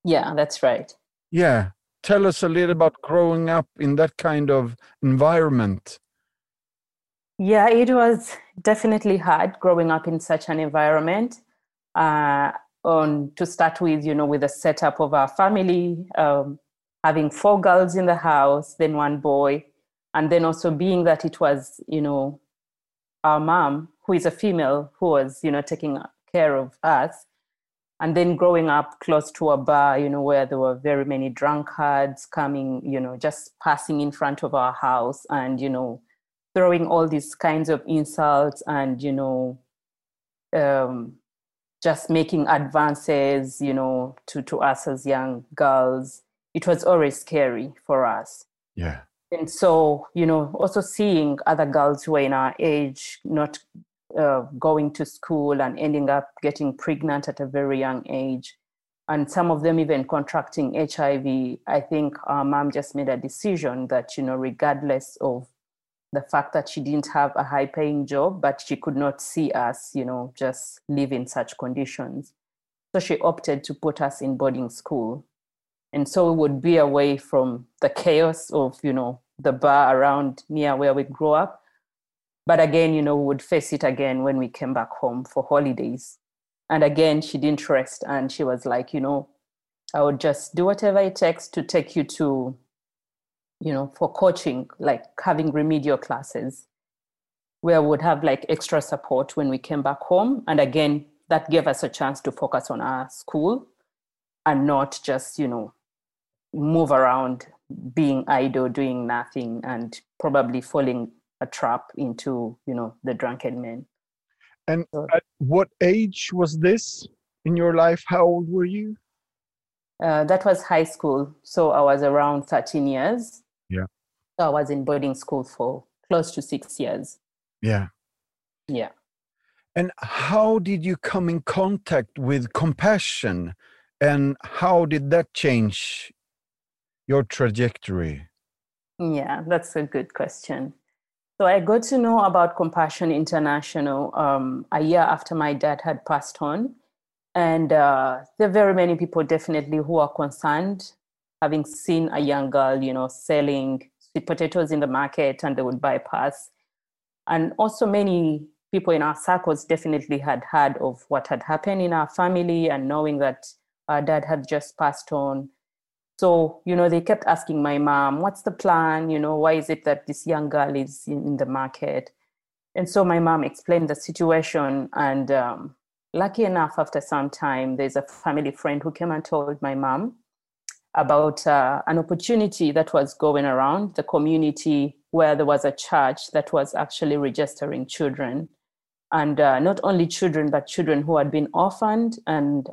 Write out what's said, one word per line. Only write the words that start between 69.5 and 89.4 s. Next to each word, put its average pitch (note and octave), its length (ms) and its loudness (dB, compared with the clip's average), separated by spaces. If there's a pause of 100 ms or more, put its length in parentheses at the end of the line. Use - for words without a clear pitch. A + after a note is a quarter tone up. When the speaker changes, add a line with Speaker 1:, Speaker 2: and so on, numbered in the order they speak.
Speaker 1:
us, B2 420 -4
you C3+ 100 -4
know, B2+ 320 -8
just - 440 -8 (100)
live C#3 200 -2
in B2+ 160 -4
such - 300 -8
conditions. C3 800 -8 (600)
So F#3 60 0
she F3 200 -2
opted D#3+ 440 -2
to - 80 -10
put D3+ 300 -4
us C#3 180 -4
in C3+ 160 -4
boarding C3 320 -2
school. B2 560 -8 (640)
And C#3+ 160 -2
so F3 240 2
we E3 60 2
would C#3+ 240 0
be E3 160 4
away C#3+ 400 4
from B2+ 500 -2 (140)
the C#3 80 2
chaos D#3+ 640 2
of, C3+ 320 0
you C#3+ 100 0
know, B2+ 280 -4 (180)
the C#3+ 140 0
bar C#3 460 4
around C#3 520 2
near D3 260 0
where C#3 160 4
we C3+ 120 0
grew D3+ 280 0
up. E3+ 300 0 (800)
But E3 160 6
again, D#3+ 320 4
you D#3 80 2
know, D3 160 2
we C#3+ 80 0
would C#3 180 -2
face D#3 300 -2
it D3 120 -2
again C3 380 0
when C3+ 140 0
we B2+ 120 -2
came C3 260 -6
back A#2 160 -4
home B2+ 340 -6
for C3 200 -4
holidays. C3 760 -2 (500)
And D3+ 160 2
again, D3+ 380 4
she - 160 -6
didn't D3 320 0
rest. C3 360 -2
And C3+ 240 -4
she - 140 -6
was B2+ 220 -4
like, B2+ 260 -4
you D3 80 -4
know, C#3 280 -2 (640)